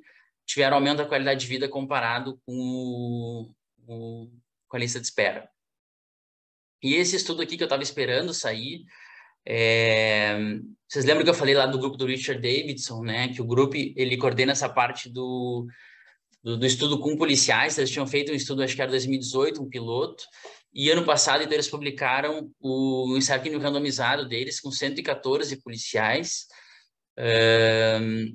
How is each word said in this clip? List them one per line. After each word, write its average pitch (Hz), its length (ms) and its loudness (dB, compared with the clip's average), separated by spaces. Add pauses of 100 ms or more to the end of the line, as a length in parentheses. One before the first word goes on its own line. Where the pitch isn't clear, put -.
(460)
tiveram 139 300 4
aumento 143 220 4
da 147 80 -2
qualidade 135 340 0
de 123 60 -6
vida 131 200 -2
comparado 131 800 -2
com 127 80 -12
o, 120 1040 -6 (320)
o, 117 440 -14 (380)
com 127 80 -6
a - 20 -2
lista 120 220 -4
de 117 60 -8
espera. 95 420 0 (1300)
E 139 140 2
esse 175 200 2
estudo 165 240 -4
aqui 165 160 -6
que 170 80 -2
eu - 40 0
tava 135 140 0
esperando 135 520 -2
sair, 135 500 -6 (600)
é, 110 920 4 (500)
vocês 135 200 -2
lembram 147 180 4
que 131 60 6
eu - 40 6
falei 139 200 4
lá 135 100 6
do 135 140 0
grupo 135 180 -2
do 127 80 -4
Richard 127 380 -4
Davidson, 127 600 -4
né? 117 260 -2
Que 127 120 -6
o 117 60 -4
grupo, 135 280 4
ele 127 440 -2
coordena 123 340 2
essa 120 160 0
parte 123 400 -2
do, 123 580 -4 (760)
do, 117 160 -4
do 127 80 2
estudo 135 340 0
com 151 160 0
policiais. 147 600 2
Eles 131 120 0
tinham 139 160 -2
feito 143 260 0
um - 20 0
estudo, 135 280 -2
acho 127 140 -2
que 143 60 -2
era 123 80 -2
dois 127 160 0
mil 135 100 0
e - 20 0
dezoito, 131 440 0
um 131 80 -8
piloto. 120 540 -6 (500)
E 139 140 0
ano 170 160 4
passado, 147 380 4
então, 156 100 -4
eles 147 160 2
publicaram 143 880 -2
o 131 560 0
ensaio 135 280 2
clínico 151 200 -4
randomizado 143 640 0
deles 120 320 -6
com 135 120 -10
cento 139 280 -4
e - 40 -6
quatorze 139 580 -2
policiais, 117 840 -2 (720)
ahn, 113 1160 4